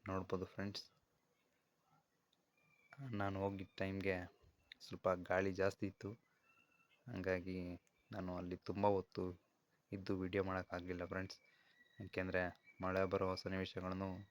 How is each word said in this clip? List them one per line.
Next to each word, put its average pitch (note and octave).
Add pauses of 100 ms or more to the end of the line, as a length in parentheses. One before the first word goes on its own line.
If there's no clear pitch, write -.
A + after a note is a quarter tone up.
ನೋಡ್ಬೋದು F#2+
ಫ್ರೆಂಡ್ಸ್. - (2000)
ನಾನು G2+
ಹೋಗಿದ್ದ G2
ಟೈಮ್ಗೆ F#2+ (500)
ಸ್ವಲ್ಪ -
ಗಾಳಿ F#2
ಜಾಸ್ತಿ F#2+
ಇತ್ತು, G2 (880)
ಹಾಗಾಗಿ F#2 (300)
ನಾನು F#2
ಅಲ್ಲಿ F2+
ತುಂಬ G2
ಹೊತ್ತು F#2 (520)
ಇದ್ದು F#2+
ವಿಡಿಯೋ F#2
ಮಾಡೋಕ್ಕಾಗಲಿಲ್ಲ F2+
ಫ್ರೆಂಡ್ಸ್. F#2+ (600)
ಯಾಕೆಂದರೆ F#2 (200)
ಮಳೆ F#2
ಬರೋ F#2
ಸನ್ನಿವೇಶಗಳನ್ನು F#2 (140)